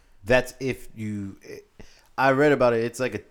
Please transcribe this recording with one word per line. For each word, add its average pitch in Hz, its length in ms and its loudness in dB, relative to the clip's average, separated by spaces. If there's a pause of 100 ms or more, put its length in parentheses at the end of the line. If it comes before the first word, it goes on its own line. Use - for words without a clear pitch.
(240)
That's 123 360 2
if 127 340 -8
you, 104 420 -10 (840)
I 135 140 4
read 143 200 4
about 123 220 4
it. 113 100 0
It's 117 160 -6
like 123 140 -4
a, 101 60 -6 (100)